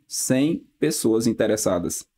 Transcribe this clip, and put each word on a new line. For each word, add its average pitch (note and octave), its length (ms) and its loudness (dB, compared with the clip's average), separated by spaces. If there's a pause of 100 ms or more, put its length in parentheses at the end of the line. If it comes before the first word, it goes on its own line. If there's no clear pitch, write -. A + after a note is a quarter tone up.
cem C#3 600 -2 (120)
pessoas A2+ 480 0
interessadas, G#2+ 800 0 (120)